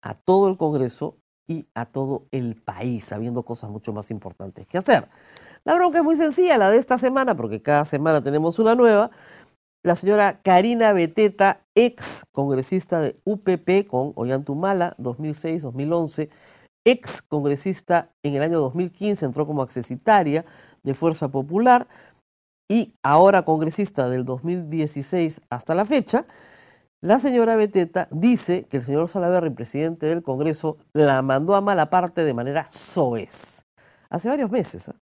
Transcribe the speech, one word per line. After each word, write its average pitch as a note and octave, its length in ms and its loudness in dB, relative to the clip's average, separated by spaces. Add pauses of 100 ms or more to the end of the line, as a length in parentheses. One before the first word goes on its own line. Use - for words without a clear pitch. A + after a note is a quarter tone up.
a G#2+ 120 -12
todo G3 340 2
el F#3 80 -2
Congreso D3 600 -4 (320)
y E3 260 -10
a A#2 120 -8
todo C3+ 460 -6
el A#2+ 280 -6
país, G#2+ 520 -8
habiendo A#2 320 -6
cosas A#2 260 -12
mucho G#2+ 220 -10
más G#2 180 -10
importantes G2 560 -14
que F3 120 -6
hacer. F#3+ 300 2 (560)
La D4+ 100 2
bronca F4 240 2
es E4 60 2
muy D#4+ 120 2
sencilla, D#4 420 2
la G3 120 6
de A3 80 6
esta B3+ 200 0
semana, B3+ 380 0
porque A2 260 -6
cada D3 220 2
semana D3+ 380 0
tenemos D#3 360 0
una A3+ 160 4
nueva. A#3 360 6 (720)
La F3 140 2
señora G3+ 460 2
Karina G#3+ 520 4
Beteta, G3 800 2
ex - 580 2
congresista C#3 680 -2
de C#3+ 260 -4
U G3+ 160 -2
P F3+ 160 0
P F#3+ 280 0
con C3+ 280 -4
Ollanta C3+ 380 -4
Humala, F3 440 -2
dos D#3 220 -8
mil D3+ 160 -6
seis, D#3+ 280 -6
dos B2 120 -10
mil C#3+ 180 -4
once, D#3 380 -4 (560)
ex - 340 0
congresista D3+ 880 -2 (120)
en C#3+ 120 -4
el C#3 80 0
año E3 180 0
dos C3 140 -2
mil F3 160 -2
quince, G3 360 -4
entró C#3+ 200 -4
como D3+ 140 -4
accesitaria D3 840 0 (360)
de C3+ 120 -2
Fuerza D#3+ 340 -2
Popular F#3+ 580 2 (840)
y A3 320 0
ahora F3 420 6
congresista D#3+ 640 -2
del B2+ 160 -2
dos B2+ 180 -6
mil E3+ 280 -6
dieciséis D#3 800 -4
hasta A#2+ 240 -6
la F#3+ 100 0
fecha. C4 400 0 (800)
La G3+ 160 2
señora A#3+ 360 0
Beteta F#3+ 560 -2
dice F3+ 540 0
que C#3 140 -6
el B2 40 -6
señor C#3+ 260 -2
Salaverry, F3 420 -2
presidente D3+ 560 -6
del E3 160 -2
Congreso, D3+ 560 -4 (160)
la C#3+ 260 4
mandó C3+ 340 0
a G3 60 4
mala F#3+ 300 0
parte F3 340 0
de C#3+ 80 0
manera C3+ 320 -4
soez. - 1040 -6 (420)
Hace G#3+ 220 -6
varios C4+ 200 -2
meses, F#3 380 -6
¿eh? - 60 -16 (120)